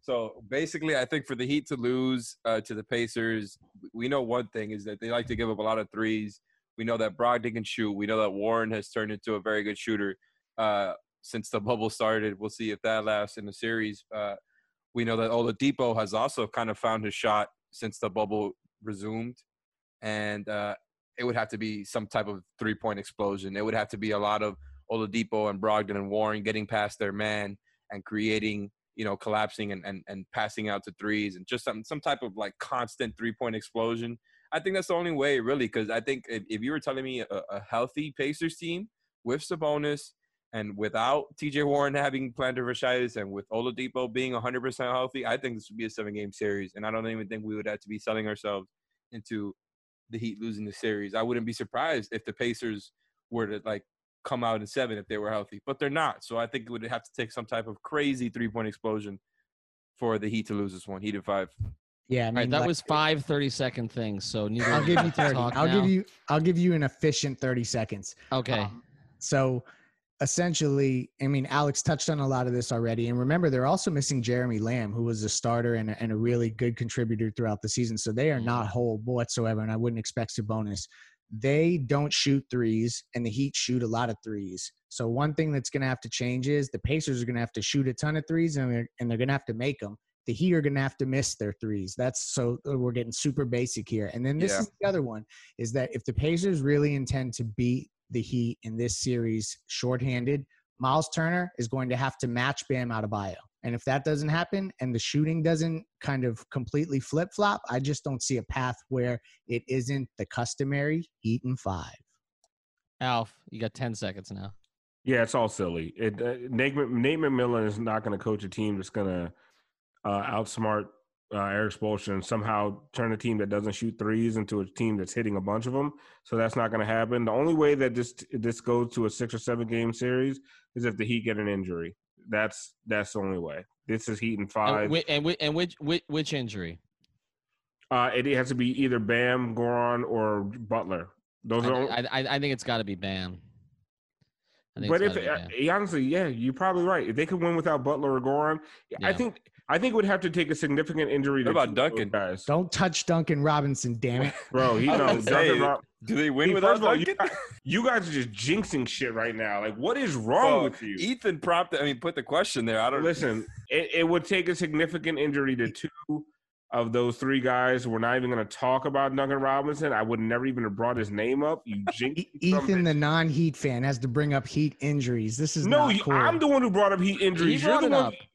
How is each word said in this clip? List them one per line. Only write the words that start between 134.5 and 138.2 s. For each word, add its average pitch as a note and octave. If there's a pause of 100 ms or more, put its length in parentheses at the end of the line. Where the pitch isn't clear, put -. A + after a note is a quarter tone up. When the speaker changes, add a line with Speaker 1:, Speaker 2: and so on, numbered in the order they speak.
Speaker 4:
five. G#2+
Speaker 3:
whi-, E3
and D3
whi-, E3+
and D3+
which, F3
which, D#3
which D3+
injury? G2+ (1120)
Speaker 4:
Uh, B2
it B2